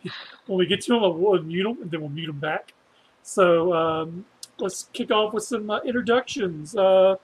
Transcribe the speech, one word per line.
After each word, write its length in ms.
when 100
we 80
get 160
to 140
him, 260
we'll 220
mute 220
him, 160
and 100
then 80
we'll 100
mute 200
him 100
back. 340
So, 500
um, 520
let's 360
kick 180
off 220
with 100
some, 260
uh, 120
introductions. 920
Uh, 480